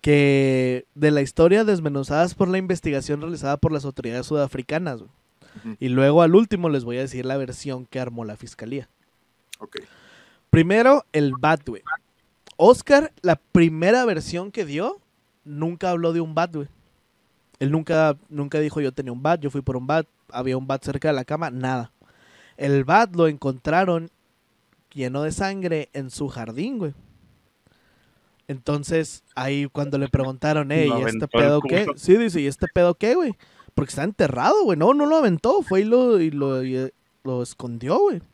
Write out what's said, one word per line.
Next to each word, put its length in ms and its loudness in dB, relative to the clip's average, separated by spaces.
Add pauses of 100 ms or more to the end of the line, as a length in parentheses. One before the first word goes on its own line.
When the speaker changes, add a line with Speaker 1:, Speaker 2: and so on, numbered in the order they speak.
Speaker 1:
que, 800 4 (100)
de 160 2
la 120 2
historia 420 2
desmenuzadas 720 -2
por 140 0
la 100 0
investigación 640 -4
realizada 340 -4
por 160 0
las 140 -4
autoridades 400 -8
sudafricanas, 760 -4
güey. 100 -20 (540)
Speaker 2:
Ujú. 160 -12
Speaker 1:
Y 80 -4
luego 340 6
al 120 6
último 340 4
les 160 -2
voy 140 -6
a 40 -4
decir 220 -8
la 140 -4
versión 480 -8
que 140 -10
armó 260 -8
la 100 -12
fiscalía. 520 -12 (720)
Speaker 2:
Ok. 200 -16 (720)
Speaker 1:
Primero, 600 4
el 260 0
bat, 280 0
güey. 160 -12 (760)
Oscar, 560 6 (100)
la 140 2
primera 680 2
versión 480 -4
que 140 -6
dio, 340 -6 (440)
nunca 460 -6
habló 220 0
de 80 0
un 140 -6
bat, 200 -2
güey. 140 -8 (920)
Él 120 0
nunca, 440 2 (120)
nunca 320 -4
dijo, 220 -2
"Yo 100 -2
tenía 200 -8
un 100 -10
bat, 180 0
yo 100 -6
fui 120 -6
por 140 -4
un 100 -8
bat, 200 0 (240)
había 280 -4
un 80 -8
bat 180 -6
cerca 240 -4
de 60 0
la 100 -4
cama", 260 -6
nada. 420 -6 (680)
El 260 2
bat 320 2
lo 120 4
encontraron 840 -2 (800)
lleno 300 -4
de 100 -4
sangre 640 -4
en 160 -10
su 180 -8
jardín, 500 -8
güey. 140 -6 (1600)
Entonces, 760 -4 (100)
ahí 380 -2
cuando 260 -4
le 100 -2
preguntaron, 640 -2
"Ey, 160 2
Speaker 3:
Lo 100 2
Speaker 1:
¿y 0 -
este 100 0 (160)
Speaker 3:
aventó 80 -
al 100 4
Speaker 1:
pedo 200 4
qué?". 240 0
Speaker 3:
culo. 120 -6
Speaker 1:
Sí, 180 4
dice, 240 0
"¿Y 60 -2
este 220 -4
pedo 260 2
qué, 200 0
güey?". 200 0 (400)
Porque 160 -2
está 140 -6
enterrado, 600 2
güey. 140 2
No, 140 6
no 140 4
lo 100 2
aventó, 460 2
fue 180 2
y 40 2
lo, 360 4
y 100 2
lo, 320 -2
y, 140 -4
eh, 160 -4 (320)
lo 180 -4
escondió, 560 -4
güey. 220 2 (140)